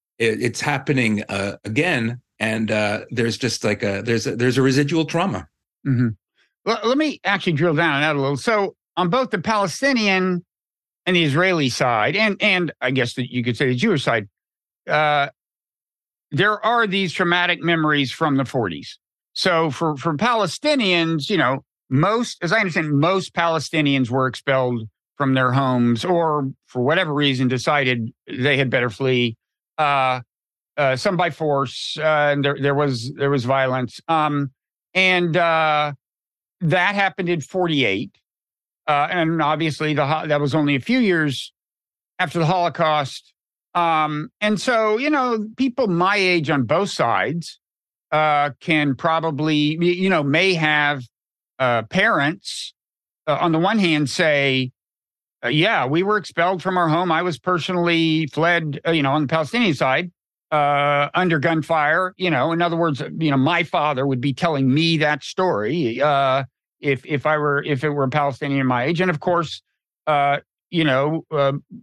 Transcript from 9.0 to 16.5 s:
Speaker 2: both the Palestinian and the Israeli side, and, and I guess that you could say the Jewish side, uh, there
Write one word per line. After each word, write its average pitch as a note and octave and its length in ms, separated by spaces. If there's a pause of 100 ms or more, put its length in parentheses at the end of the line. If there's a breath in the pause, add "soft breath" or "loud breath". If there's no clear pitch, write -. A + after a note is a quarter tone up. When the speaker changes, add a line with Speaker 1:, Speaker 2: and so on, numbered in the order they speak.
Speaker 2:
both B3+ 220
the - 80
Palestinian G3 1080 (600)
and F3+ 100
the E3+ 60
Israeli D#3 480
side, A#2+ 440
and, G#3 280
and F3+ 300 (100)
I C3 80
guess B2+ 240
that B2 180
you B2 100
could A#2 140
say C#3 120
the B2+ 60
Jewish D#3+ 280
side, A2+ 260 (580)
uh, D3 420 (1040)
there G#3 360